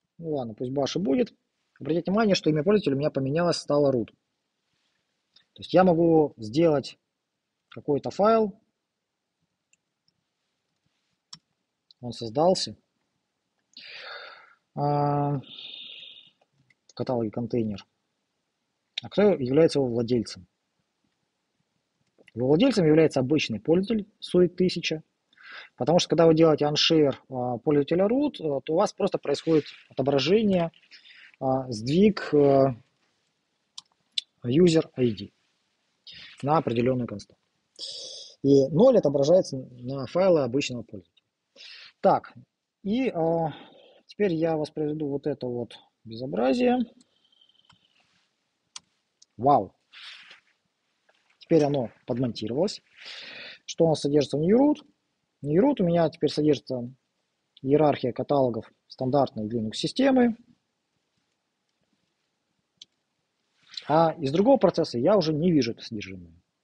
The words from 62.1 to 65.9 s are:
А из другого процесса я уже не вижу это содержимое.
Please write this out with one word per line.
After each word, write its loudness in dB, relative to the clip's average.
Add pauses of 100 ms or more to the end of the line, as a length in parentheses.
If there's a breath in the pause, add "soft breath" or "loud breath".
А 2
из -4
другого 4
процесса 0
я 2
уже 0
не 0
вижу 2
это -14
содержимое. -14 (320)